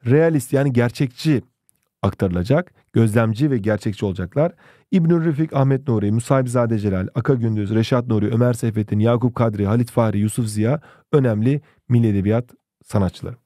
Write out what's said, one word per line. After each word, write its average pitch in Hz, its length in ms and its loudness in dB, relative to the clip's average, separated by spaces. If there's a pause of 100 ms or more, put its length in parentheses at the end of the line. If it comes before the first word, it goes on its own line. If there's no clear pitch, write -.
Realist, 151 460 2
yani 139 200 0
gerçekçi 120 680 0 (600)
aktarılacak. 101 720 0 (200)
Gözlemci 113 580 2
ve 131 80 0
gerçekçi 104 480 -4
olacaklar. 98 460 -2 (380)
İbnül 165 340 2
Refik, 156 280 -2
Ahmet 135 360 0
Nuri, 104 240 0
Musabizade 120 680 0
Celal, 98 360 -2
Aka 131 200 0
Gündüz, 110 400 -2
Reşat 120 320 0
Nuri, 107 280 0
Ömer 123 180 2
Seyfettin, 110 460 -2
Yakup 117 360 2
Kadri, 104 320 0
Halit 117 240 0
Fahri, 110 280 0
Yusuf 110 280 -2
Ziya 107 340 -2 (320)
önemli 127 480 2 (280)
milli 117 200 4
edebiyat 104 360 0 (400)
sanatçıları. 95 500 -4 (120)